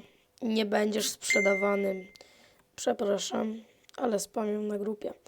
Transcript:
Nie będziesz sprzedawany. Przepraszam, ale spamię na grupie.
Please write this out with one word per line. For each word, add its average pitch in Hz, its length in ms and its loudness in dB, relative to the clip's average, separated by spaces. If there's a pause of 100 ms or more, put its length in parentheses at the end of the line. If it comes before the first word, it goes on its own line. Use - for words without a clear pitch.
(420)
Nie 220 240 2
będziesz 214 440 2
sprzedawany. 196 960 2 (680)
Przepraszam, 220 880 -2 (320)
ale 233 220 2
spamię 214 400 -2
na 208 200 -4
grupie. 208 340 -4 (160)